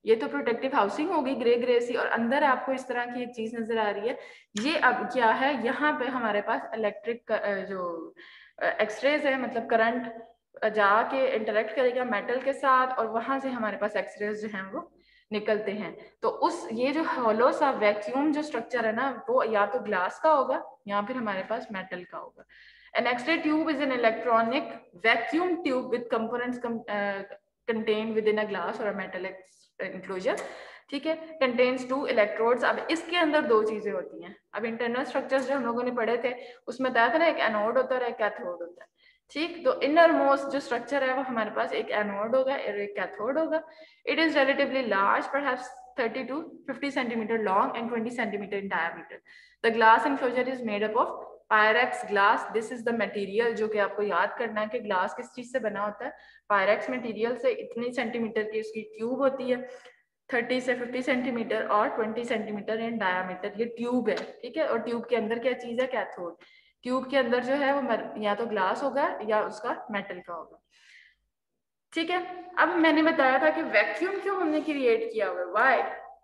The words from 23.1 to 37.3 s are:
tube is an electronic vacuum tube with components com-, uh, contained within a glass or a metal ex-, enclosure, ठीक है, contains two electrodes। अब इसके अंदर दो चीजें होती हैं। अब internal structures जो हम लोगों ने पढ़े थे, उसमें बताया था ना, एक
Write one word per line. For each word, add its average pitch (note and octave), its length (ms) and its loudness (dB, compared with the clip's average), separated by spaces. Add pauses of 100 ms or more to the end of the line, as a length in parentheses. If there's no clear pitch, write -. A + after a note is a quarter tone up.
tube D#4 240 2
is D4 100 0
an C#4 140 0
electronic A#3 720 2 (440)
vacuum C#4+ 420 2
tube C#4 400 -2
with A#3 140 -2 (100)
components A#3+ 520 -2
com-, A3+ 240 -4
uh, G3+ 340 -2 (480)
contained A3 480 0
within G#3+ 200 2
a G3+ 100 -2
glass F#3+ 320 -4
or A3 40 -4
a G3 140 -2
metal F#3 260 -8
ex-, - 680 -12
enclosure, F#3 500 -4 (480)
ठीक C#4 160 -6
है, D#4+ 340 -4
contains B3+ 520 2
two C#4 160 -2
electrodes। A#3 560 2
अब - 280 0
इसके E4 260 -2
अंदर D4+ 240 4
दो A3+ 220 4
चीजें G#3 280 -2
होती F3 320 -8
हैं। F#3 140 -18 (160)
अब G#3+ 120 -6
internal A#3 380 -2
structures C4+ 460 -2
जो C#4 60 2
हम B3+ 100 -2
लोगों A#3+ 180 -2
ने B3 80 -2
पढ़े A#3+ 260 0
थे, B3 180 -2 (320)
उसमें C4 240 -2
बताया A#3 220 4
था D#4+ 40 4
ना, E4 80 6
एक D#4+ 140 4